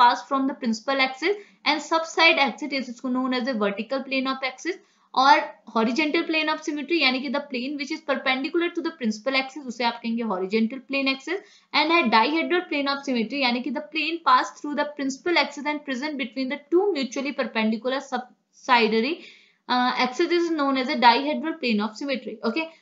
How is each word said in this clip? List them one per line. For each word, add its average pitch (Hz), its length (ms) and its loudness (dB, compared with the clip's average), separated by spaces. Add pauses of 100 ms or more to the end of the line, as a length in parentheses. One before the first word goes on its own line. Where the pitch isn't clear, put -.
pass 247 280 6
from 269 220 0
the 277 120 -8
principal 262 440 0
axis 349 400 -2 (200)
and 294 240 0
subside 320 580 4
axis 277 320 -4
is - 100 -8
इसको 262 200 -8
known 254 300 0
as 240 80 -2
a 233 140 -2
vertical 208 460 -2
plane 262 260 -2
of 254 180 -6
axis। - 320 -8 (300)
और 277 240 6 (360)
horizontal 285 500 2
plane 311 280 0
of 311 100 -4
symmetry, 302 400 -2
यानी 262 180 2
कि 285 120 -6
the 277 80 0 (100)
plane 262 280 -6
which 285 140 -6
is 311 160 -8
perpendicular 269 600 0
to 339 160 2
the 320 100 2
principal 254 420 -2
axis, 269 280 -6
उसे 240 180 -6
आप 233 180 0
कहेंगे 233 220 -4
horizontal 220 680 -2
plane 269 220 0
axis। 311 420 -8 (200)
And 311 200 2
a 339 60 6 (140)
dihedral 320 560 2
plane 285 220 -2
of 285 140 -6
symmetry, 247 360 -2
यानी 247 200 0
कि 294 80 -4
the 294 140 -6 (100)
plane 311 320 -4
pass 277 320 4
through 294 220 -8
the 294 60 0 (120)
principal 285 440 0
axis 285 300 -4
and 294 140 -6
present 277 340 -6
between 262 340 -6
the 277 60 -12 (100)
two 359 220 4
mutually 277 460 -4
perpendicular 233 640 -2
subsidiary, 233 1120 0 (540)
uh, 247 300 2
axis 262 340 0
is 339 200 2
known 277 240 0
as 254 140 0
a 294 80 0
dihedral 277 600 4
plane 220 280 2
of 214 100 -8
symmetry। 240 400 -6 (100)
ओके, 320 200 -2 (160)